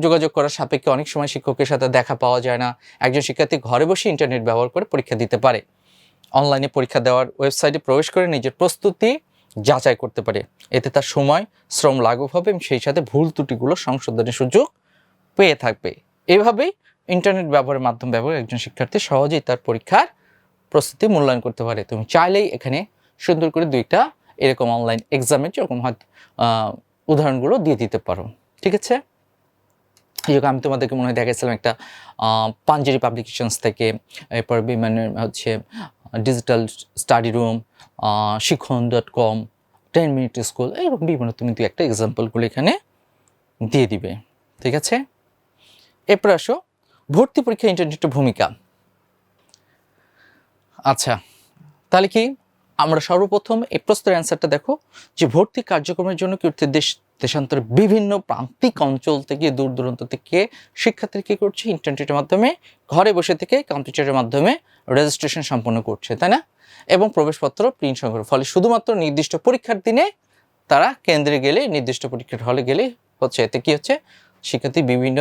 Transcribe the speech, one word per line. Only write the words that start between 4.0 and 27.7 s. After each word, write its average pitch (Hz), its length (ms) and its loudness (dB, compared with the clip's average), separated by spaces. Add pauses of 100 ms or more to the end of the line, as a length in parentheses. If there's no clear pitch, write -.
ইন্টারনেট 127 340 0
ব্যবহার 117 200 2
করে 180 240 -4
পরীক্ষা 131 300 -2
দিতে 117 220 0
পারে, 120 160 2 (720)
অনলাইনে 139 440 2
পরীক্ষা 127 240 0
দেওয়ার 127 260 2 (120)
ওয়েবসাইটে 143 400 0
প্রবেশ 143 360 0
করে 180 200 2
নিজের 127 260 -2
প্রস্তুতি 185 500 0 (460)
যাচাই 127 460 2
করতে 117 240 -8
পারে। 104 140 -2 (300)
এতে 131 200 -2
তার 139 240 0
সময়, 147 280 2 (280)
শ্রম 135 260 2 (100)
লাঘব 123 280 0
হবে 180 180 -2
এবং 180 160 -6
সেই - 180 -2
সাথে 151 140 0
ভুল 147 340 0
ত্রুটিগুলো 131 400 -2 (120)
সংশোধনের 120 540 -2
সুযোগ 185 260 4 (680)
পেয়ে 175 280 6
থাকবে। 110 260 -4 (440)
এভাবেই 226 360 4 (380)
ইন্টারনেট 180 460 0
ব্যবহারের 135 320 0
মাধ্যম 120 280 -4
ব্যবহারে 139 280 -2
একজন 117 220 -8
শিক্ষার্থী 127 340 -4 (100)
সহজেই 147 400 2
তার 123 100 -2 (100)
পরীক্ষার 180 380 2 (640)
প্রস্তুতি - 420 0
মূল্যায়ন 135 320 2
করতে 117 220 -8
পারে। 107 120 -4 (100)
তুমি 110 140 -4 (100)
চাইলেই 185 320 4 (100)
এখানে 131 220 -4 (400)
সুন্দর 160 360 0
করে 165 200 0
দুইটা 131 260 2 (440)
এরকম 131 220 2 (100)
অনলাইন 113 240 -2 (160)
এক্সামের 139 380 0
যেরকম 127 300 -4
হয়তো, 123 200 -6 (400)
আহ, 110 260 0 (420)
উদাহরণগুলো 143 420 2 (100)
দিয়ে 143 180 2